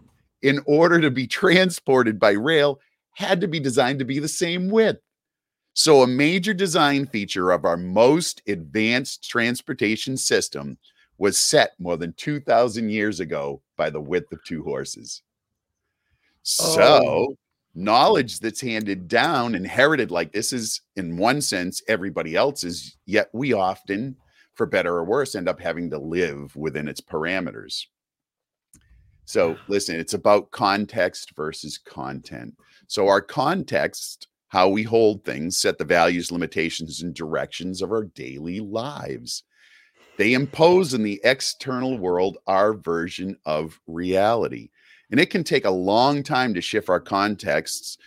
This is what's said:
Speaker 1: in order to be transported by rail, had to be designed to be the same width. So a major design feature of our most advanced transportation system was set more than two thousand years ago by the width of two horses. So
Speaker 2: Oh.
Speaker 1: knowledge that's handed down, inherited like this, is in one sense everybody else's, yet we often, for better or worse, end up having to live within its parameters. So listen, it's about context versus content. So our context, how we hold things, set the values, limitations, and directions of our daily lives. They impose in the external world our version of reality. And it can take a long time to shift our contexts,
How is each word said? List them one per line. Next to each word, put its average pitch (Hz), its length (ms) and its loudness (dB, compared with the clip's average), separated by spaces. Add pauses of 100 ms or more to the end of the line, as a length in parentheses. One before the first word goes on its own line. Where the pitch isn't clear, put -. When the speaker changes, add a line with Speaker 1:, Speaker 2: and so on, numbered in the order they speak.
(420)
Speaker 1:
in 135 240 2
order 165 360 6
to 151 100 4
be 127 160 -4
transported 151 920 2
by 104 120 6
rail, 143 480 2 (360)
had 196 260 0
to 202 60 -2
be 160 120 -4
designed 135 400 0
to 135 60 -4
be 135 140 -4
the 147 80 -6
same 180 420 -4
width. 214 320 2 (720)
So 143 280 8
a 127 60 8
major 170 460 0
design 156 540 2
feature 95 440 0
of 87 140 2
our 85 120 2
most 110 720 2
advanced 110 840 -2
transportation 120 880 -2
system 71 600 -2 (420)
was 95 180 0
set - 420 2
more 87 180 -4
than 85 160 -6
two 147 260 -6
thousand 117 500 0
years 104 300 -2
ago 73 420 -6 (140)
by 80 140 -2
the 76 120 -8
width 82 300 -4
of 85 120 -16
two 78 200 -10
horses. 67 600 -10 (1200)
So 160 380 0 (220)
Speaker 2:
Oh. 87 340 0 (380)
Speaker 1:
knowledge 117 640 2
that's 107 220 -6
handed 107 460 -6
down, 120 480 0
inherited 131 560 2
like 85 200 -2
this, 107 220 -4
is 117 280 -6 (140)
in 85 220 -6
one 123 240 2
sense 92 460 -4
everybody 85 480 -4
else's, 95 680 -2
yet 101 280 0
we 127 200 -2
often, 98 640 -2 (400)
for 117 100 -2
better 87 300 0
or 85 80 -2
worse, 123 320 -2
end 90 140 -4
up 90 100 -6
having 85 320 -6
to 76 80 -6
live 76 560 -4
within 73 320 -6
its 69 140 -10
parameters. 78 840 -8 (1400)
So 85 320 0 (100)
listen, 98 320 -2
it's 82 140 -6
about 104 380 2
context 101 840 -2
versus 76 420 -10
content. 65 800 -14 (320)
So 98 200 0
our 101 140 6
context, 131 1080 -4 (200)
how 95 220 4
we 104 140 0
hold 110 420 2
things, 76 320 -6
set 92 200 0
the 85 80 -6
values, 87 460 2
limitations, 82 720 -6
and 85 120 -8
directions 82 680 -8
of 92 100 -4
our 110 140 -2
daily 78 560 -10
lives. 117 840 -10 (760)
They 107 160 4
impose 160 600 4
in 113 80 0
the 101 220 -4
external 131 720 -2
world 90 400 0 (100)
our 98 260 4
version 90 720 -6
of 78 400 -4
reality. 90 840 -2 (420)
And 113 80 4
it 185 100 2
can 180 140 -2
take 143 220 0
a 104 40 4
long 113 540 2
time 127 300 -2
to 87 80 -2
shift - 280 -4
our 90 100 2
contexts, 98 1080 -4